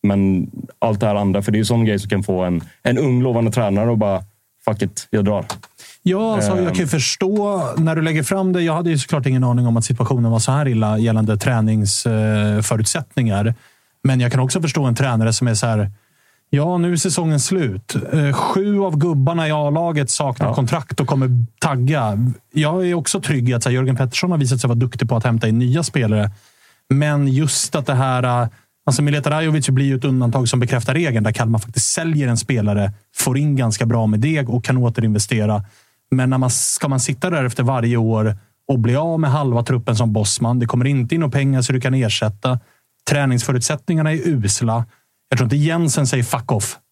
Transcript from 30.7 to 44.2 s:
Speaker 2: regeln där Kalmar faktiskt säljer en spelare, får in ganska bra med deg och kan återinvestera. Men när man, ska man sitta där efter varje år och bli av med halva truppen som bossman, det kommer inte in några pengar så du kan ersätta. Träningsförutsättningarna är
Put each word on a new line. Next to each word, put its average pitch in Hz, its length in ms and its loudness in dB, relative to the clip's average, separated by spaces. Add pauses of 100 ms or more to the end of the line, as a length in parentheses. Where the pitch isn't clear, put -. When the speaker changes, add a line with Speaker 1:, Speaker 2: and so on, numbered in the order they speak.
Speaker 2:
regeln 131 300 0
där 110 80 0
Kalmar 113 260 0
faktiskt - 340 -4
säljer 156 360 0
en 117 80 0
spelare, 104 560 0 (240)
får 131 220 -2
in 143 180 0
ganska 117 300 0
bra 113 200 2
med 107 140 2
deg 143 300 0
och 120 140 -2
kan 131 120 0
återinvestera. 107 880 0 (460)
Men 131 200 2
när 131 80 0
man, 127 120 0
ska - 380 -2
man 131 120 0
sitta 165 300 -2
där 151 140 0
efter 123 180 -2
varje 120 340 2
år 110 400 0 (320)
och 135 100 2
bli 120 180 2
av 160 240 0
med 147 100 2
halva 127 320 0
truppen 120 340 -2
som 110 160 0
bossman, 113 460 0
det 120 80 0
kommer 123 180 0
inte 135 300 0
in 165 60 0
några 143 120 0
pengar 135 300 2
så 139 100 -2
du 127 80 0
kan 131 140 0
ersätta. 120 640 0 (520)
Träningsförutsättningarna 143 1040 0
är 165 160 -2